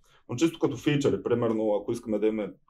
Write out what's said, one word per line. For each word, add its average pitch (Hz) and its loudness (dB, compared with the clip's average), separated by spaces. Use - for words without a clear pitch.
Но 123 -6
чисто 165 2
като 135 0
фичъри, 131 2
примерно, 110 0
ако - -6
искаме 104 -4
да 104 0
имаме 107 -2